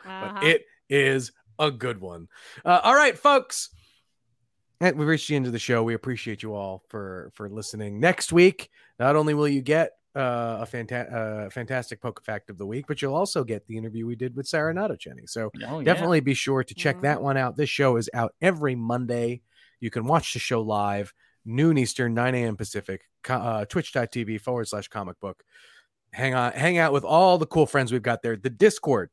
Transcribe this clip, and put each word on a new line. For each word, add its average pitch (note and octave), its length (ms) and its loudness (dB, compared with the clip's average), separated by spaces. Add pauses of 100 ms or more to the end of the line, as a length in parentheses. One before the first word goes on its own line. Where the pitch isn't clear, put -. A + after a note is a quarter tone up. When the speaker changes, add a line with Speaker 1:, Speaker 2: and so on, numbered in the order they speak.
Speaker 1:
Uh-huh. F#3+ 300 -12
Speaker 2:
But D3 100 -4
it D#3 200 4 (240)
is C3+ 440 2 (260)
a D3+ 140 2
good A#2 280 -6
one. F2 280 -14 (360)
Uh, F3 200 6
all B3 100 6
right, C#4+ 240 6
folks. - 520 2 (1120)
Eh, F3 120 4
we've D3+ 160 0
reached D#3 200 0
the D3+ 80 -2
end C3 100 0
of A#2+ 60 -4
the A#2 60 -4
show. A#2 240 0
We A#2 120 -2
appreciate A2+ 480 -8
you G#2+ 120 -8
all G2 340 -8
for, F#2+ 460 -12
for G#2 140 -12
listening. G#2 500 -10
Next E3+ 340 0
week, F3 380 6 (300)
not C#3 160 4
only D3+ 180 4
will D3 140 2
you C#3 140 0
get, D#3 300 2 (240)
uh, A#2+ 440 -2
a A2+ 100 -8
fanta-, A#2+ 420 -8
uh, G#2+ 380 -6
fantastic A#2+ 500 -8
Poke - 240 -10
Fact G#2+ 240 -8
of G2+ 80 -16
the G2+ 80 -10
Week, A#2 220 -8
but D3 160 -8
you'll C#3 140 -2
also F3 260 0
get A2+ 240 -6
the A2+ 100 -10
interview A2+ 300 -8
we A#2+ 80 -6
did B2 220 -8
with C3+ 100 -8
Sarah D#3+ 260 -2
Natochenny. E3+ 560 -8
So A2 220 -6 (160)
Speaker 3:
Oh, D3+ 140 -6
yeah. C3 40 -4
Speaker 2:
definitely E3 360 4
be C3+ 140 2
sure C3+ 280 0
to - 100 -10
check D3+ 300 -2
that C#3+ 140 2
Speaker 1:
Mm-hmm. F#2+ 80 -4
Speaker 2:
one C#3 120 0
out. B2+ 200 -2
This C#3+ 120 0
show C3 280 2
is A2+ 180 -2
out A#2 260 -2
every D3+ 360 0
Monday. A#2+ 680 -4 (380)
You A2+ 100 -6
can A2+ 160 -4
watch D3+ 260 2
the B2 60 -6
show A#2 240 -2
live, G2+ 500 -2 (320)
noon C#3+ 340 2
Eastern, A#2+ 360 0
nine B2 220 0
A A#2+ 80 0
M A2 120 -2
Pacific, G2+ 520 -10 (160)
co-, B2+ 100 -4
uh, A2+ 300 -2
twitch - 280 -6
dot A#2+ 200 -2
T A#2+ 100 -4
V A2 160 -6
forward A#2+ 300 -6
slash G#2 180 -8
comic F#2+ 320 -10
book. F#2+ 240 -12 (720)
Hang C3 220 0
on, B2 180 0
hang E3+ 260 2
out D#3+ 140 4
with C#3 100 2
all F3+ 340 6
the D#3 100 0
cool D#3 200 4
friends C3 240 2
we've B2 100 0
got A2+ 220 -2
there. A#2 140 -2
The A2 140 -4
Discord. B2 640 4